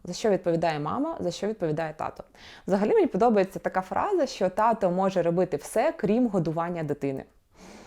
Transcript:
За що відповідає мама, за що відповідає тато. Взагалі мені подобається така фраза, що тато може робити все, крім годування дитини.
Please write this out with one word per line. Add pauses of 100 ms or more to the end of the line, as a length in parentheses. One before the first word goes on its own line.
За
що
відповідає
мама,
за
що
відповідає
тато. (420)
Взагалі
мені
подобається
така
фраза,
що
тато
може
робити
все,
крім
годування
дитини. (640)